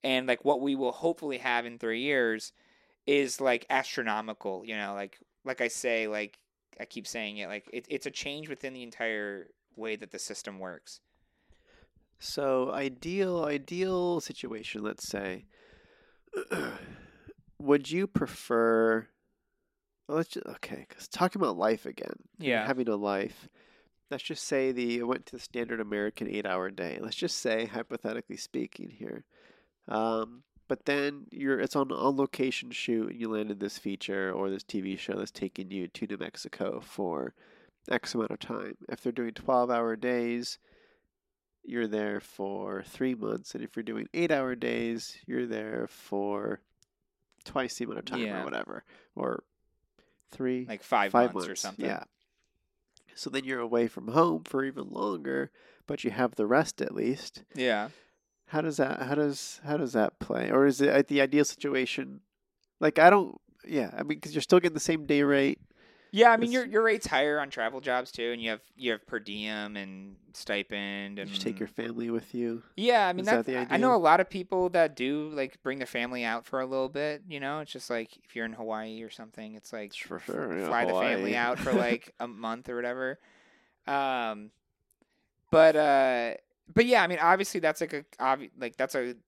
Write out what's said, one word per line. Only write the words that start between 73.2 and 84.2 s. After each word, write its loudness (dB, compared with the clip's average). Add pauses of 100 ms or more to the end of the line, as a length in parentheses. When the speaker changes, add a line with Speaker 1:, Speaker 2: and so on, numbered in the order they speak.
Speaker 2:
Is -4
that 4
Speaker 1:
that's, -4
Speaker 2:
the -2
Speaker 1:
I, 0 (140)
I 4
know 4
Speaker 2:
ideal? 6
Speaker 1:
a 6
lot 8
of 0
people 0
that 4
do, -2
like, -4
bring -4
their -4
family -4
out -2
for -2
a 0
little 0
bit, -4
you -8
know? -4
It's -12
just, -12
like, -4
if -20
you're -4
in -6
Hawaii -6
or -12
something, -16
it's -16
like, -10
Speaker 2:
For -10
Speaker 1:
f-, -12
Speaker 2:
sure, -4
yeah, -2
Speaker 1:
fly 2
the 2
family 2
Speaker 2:
Hawaii. 2
Speaker 1:
out 2
for, 0
Speaker 2:
<laughs> 4
Speaker 1:
like, -4
a -6
month -8
or -4
whatever. -4 (680)
Um, -2 (1000)